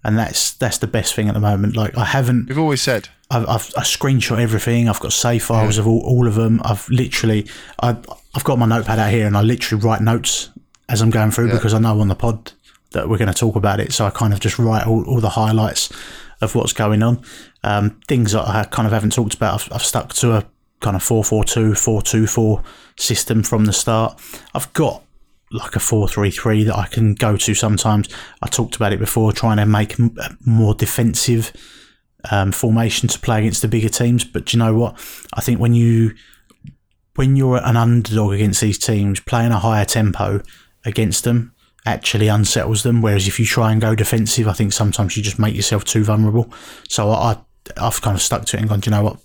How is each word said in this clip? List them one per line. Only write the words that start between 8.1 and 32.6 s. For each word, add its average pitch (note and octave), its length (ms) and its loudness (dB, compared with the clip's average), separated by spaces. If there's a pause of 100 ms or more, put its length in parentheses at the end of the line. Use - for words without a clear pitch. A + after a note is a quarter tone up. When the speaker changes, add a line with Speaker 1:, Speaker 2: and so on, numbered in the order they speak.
Speaker 1:
I've C#3 80 -4
got C3 160 0
my A#2+ 80 4
notepad A2+ 320 0
out G#2+ 100 0
here, G#2+ 160 2
and G2+ 100 0
I G2+ 60 2
literally A2 420 0
write A2+ 180 0
notes - 500 -2 (380)
as G#2+ 120 0
I'm A2 80 4
going A2 220 2
through A#2 160 0
Speaker 2:
Yeah. G#2+ 80 2
Speaker 1:
because A2 180 0
I A2 60 2
know A2 220 2
on G#2 80 2
the F#2+ 60 0
pod A2+ 360 -4 (400)
that - 180 -4
we're G#2+ 80 0
gonna A2 160 0
talk A2+ 220 0
about F#2+ 240 0
it. - 120 -4
So A#2 140 -2
I G2 60 0
kind A2 200 0
of G2 80 0
just - 200 -4
write A2 260 2
all, A2+ 200 2
all B2 160 0
the G#2+ 80 0
highlights - 600 0 (500)
of A2 140 -4
what's - 200 -2
going G#2+ 280 0
on. A#2+ 220 0 (400)
Um, G#2 440 -2
things A#2 260 0
that A2 140 0
I G#2+ 180 -2
kind - 200 -2
of G#2 80 2
haven't G#2+ 200 0
talked A2+ 200 0
about, - 220 -2
I've, - 180 -8
I've - 100 -4
stuck - 320 -4
to A#2+ 180 2
a G#2+ 120 0 (360)
kind G2+ 140 -2
of F2+ 60 -2
four A2+ 220 0
four G#2+ 200 2
two, A2 300 2
four G#2 300 0
two A2 240 2
four G#2+ 340 2 (340)
system - 460 -2
from G#2+ 240 2
the G#2 80 2
start. A2+ 480 -2 (320)
I've - 200 -6
got, - 280 -2 (500)
like, - 240 -8
a G#2 40 0
four G#2+ 300 0
three G2+ 220 0
three G#2+ 340 0
that A2 100 0
I G2+ 120 -2
can A2 280 2
go G#2 220 0
to G#2 180 0
sometimes. G#2+ 540 0 (320)
I B2+ 60 -4
talked - 280 -4
about G#2 160 0
it G2+ 80 -2
before, A2 320 2
trying A2 260 0
to G#2 80 4
make G#2 340 0
m-, A#2 200 2
a - 160 -8 (100)
more A2 300 4
defensive, A2+ 800 0 (800)
um, G2 200 2
formation A2+ 560 0